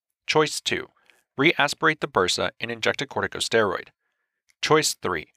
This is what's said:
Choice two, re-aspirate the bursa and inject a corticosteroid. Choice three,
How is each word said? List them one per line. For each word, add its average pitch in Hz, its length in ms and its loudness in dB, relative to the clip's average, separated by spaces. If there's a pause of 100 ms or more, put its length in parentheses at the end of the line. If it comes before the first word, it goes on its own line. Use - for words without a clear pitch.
(260)
Choice 156 360 0
two, - 260 -4 (500)
re-aspirate 156 640 2
the 160 80 -6
bursa 92 440 0 (100)
and 117 100 -6
inject 113 300 -2
a 139 40 -4
corticosteroid. - 840 -2 (720)
Choice 151 320 2
three, 90 440 -8